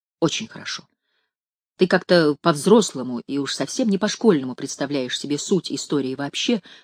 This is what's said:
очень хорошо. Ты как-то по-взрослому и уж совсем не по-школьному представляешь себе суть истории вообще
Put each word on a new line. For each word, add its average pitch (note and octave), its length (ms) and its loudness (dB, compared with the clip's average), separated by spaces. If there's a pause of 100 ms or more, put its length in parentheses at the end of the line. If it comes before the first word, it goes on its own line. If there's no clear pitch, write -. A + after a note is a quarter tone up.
(220)
очень E3 260 -2
хорошо. - 400 -12 (880)
Ты F#3 120 4
как-то E3+ 520 4
по-взрослому C#3 800 2
и C3+ 180 -6
уж C#3 160 -4
совсем A3+ 360 -2
не G3 80 2
по-школьному C#3 580 2
представляешь C3+ 640 -4
себе D3 180 -4
суть - 340 -2
истории C3 440 -4
вообще C#3+ 460 -4 (220)